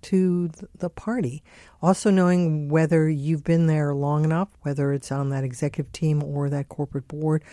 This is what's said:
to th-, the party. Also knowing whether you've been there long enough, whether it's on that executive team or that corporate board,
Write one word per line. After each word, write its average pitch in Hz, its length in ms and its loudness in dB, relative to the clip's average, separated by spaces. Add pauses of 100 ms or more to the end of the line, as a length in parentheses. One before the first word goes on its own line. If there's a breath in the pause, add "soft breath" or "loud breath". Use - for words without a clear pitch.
to 180 480 0
th-, - 160 -16 (140)
the 180 100 -6
party. 165 540 -6 (400 loud breath)
Also 185 260 2
knowing 180 580 2
whether 156 400 4
you've 151 360 -2
been 165 240 2
there 151 260 2
long 147 320 0
enough, 165 240 0 (140)
whether 143 280 0
it's 139 200 -4
on 139 180 -2
that 135 140 -4
executive 135 480 -6
team 151 320 0
or 143 260 -2
that 143 180 -4
corporate 143 400 -8
board, 156 460 -2